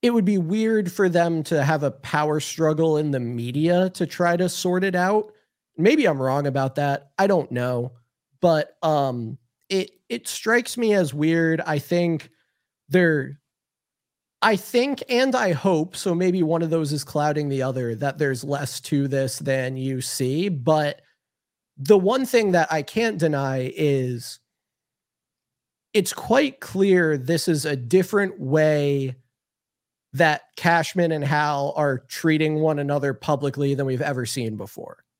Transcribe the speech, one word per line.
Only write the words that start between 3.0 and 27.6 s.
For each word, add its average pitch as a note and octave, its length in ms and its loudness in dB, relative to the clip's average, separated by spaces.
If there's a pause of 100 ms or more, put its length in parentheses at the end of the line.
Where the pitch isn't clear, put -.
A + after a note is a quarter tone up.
the C3+ 100 -2
media C#3 720 0
to F3+ 160 -4
try F3 300 0
to F3+ 120 0
sort F3+ 360 -2
it F#3+ 100 -2
out. G3+ 380 0 (440)
Maybe A#3+ 300 6
I'm C#3 160 2
wrong C3+ 240 0
about C3+ 300 0
that. C#3+ 420 -2
I F#3+ 80 4
don't F#3 240 2
know. B2 420 -4 (480)
But, D#3+ 420 2
um, C3+ 540 -2 (320)
it, F#3+ 220 -2 (180)
it A#3 200 -8
strikes A#3 480 -2
me A3+ 180 2
as F3 180 2
weird. D#3+ 500 2
I D3+ 160 -2
think E3+ 520 -2 (580)
there, D3 520 2 (1000)
I G#3+ 140 4
think, B3 520 -2
and B3+ 260 2
I A3 180 2
hope, E3 440 0
so F3+ 180 -2
maybe F3+ 280 0
one D#3+ 180 0
of E3 80 -2
those D#3 240 0
is D3 100 -4
clouding D3 460 -2
the C3+ 140 -2
other, B2+ 320 -4
that C3+ 240 -4
there's C3+ 260 -2
less C#3+ 380 -6
to C#3 260 -2
this C3+ 300 -2
than C3 400 -4
you C3 240 -6
see. C#3+ 480 -2
But D3 500 0 (800)
the D3+ 180 4
one A3+ 300 0
thing G#3+ 260 0
that E3 180 2
I D#3 120 -2
can't A3 360 -4
deny C#3 560 -2
is C3 680 -4 (1500)
it's F#3+ 180 0
quite C4+ 480 0
clear F3+ 560 2
this C#3 320 -2
is D3+ 160 0